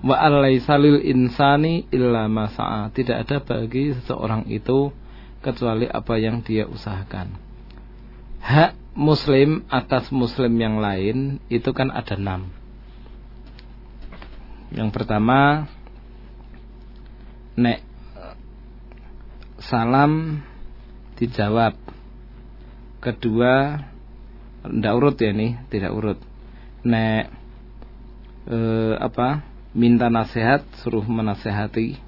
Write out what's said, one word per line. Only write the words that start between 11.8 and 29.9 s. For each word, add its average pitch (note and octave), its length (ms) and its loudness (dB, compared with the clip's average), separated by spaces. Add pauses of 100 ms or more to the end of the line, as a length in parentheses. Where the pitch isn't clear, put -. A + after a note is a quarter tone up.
ada G#2+ 240 -6
enam. F#2 320 -6 (2250)
Yang G#2+ 160 -2
pertama, C3 800 2 (1800)
nek A#2+ 300 2 (1800)
salam C#3+ 800 2 (800)
dijawab. A2+ 580 0 (1200)
Kedua, B2 800 2 (880)
ndak G#2+ 320 0
urut, C#3 240 4
ya, G#2+ 80 4
nih, A#2 400 -2
tidak G2 240 -2
urut. G#2+ 240 -4 (640)
Nek, A2+ 480 2 (1200)
eh, A2+ 480 0
apa, B2+ 480 -2 (300)
minta A#2+ 340 6